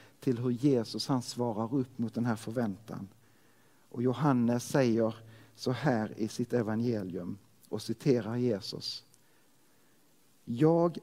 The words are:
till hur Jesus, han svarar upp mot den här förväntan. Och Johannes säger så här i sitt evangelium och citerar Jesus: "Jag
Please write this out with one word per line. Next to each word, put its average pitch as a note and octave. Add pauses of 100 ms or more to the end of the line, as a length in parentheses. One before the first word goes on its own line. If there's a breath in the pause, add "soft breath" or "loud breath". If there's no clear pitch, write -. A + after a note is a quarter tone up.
(200 loud breath)
till A#2+
hur B2+
Jesus, A#2+
han B2+
svarar A2+
upp C3
mot A2+
den A#2
här A2+
förväntan. G#2+ (800 soft breath)
Och A#2+
Johannes B2
säger A2+ (400 loud breath)
så -
här A#2+
i A2
sitt -
evangelium G#2+ (300)
och -
citerar A#2
Jesus: - (1400 soft breath)
"Jag D#3